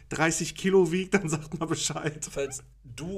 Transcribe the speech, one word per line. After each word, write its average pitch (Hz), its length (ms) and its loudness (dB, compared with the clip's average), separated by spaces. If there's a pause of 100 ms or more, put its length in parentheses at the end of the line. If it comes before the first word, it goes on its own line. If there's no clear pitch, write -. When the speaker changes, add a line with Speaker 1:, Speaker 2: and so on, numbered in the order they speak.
Speaker 1:
dreißig 160 460 0
Kilo 185 360 6
wiegt, 185 240 -2
dann 196 140 2
sagt 156 300 -4
mal 160 60 -4
Bescheid. 156 640 -4
Speaker 2:
Falls 139 340 -6 (200)
du 143 340 -10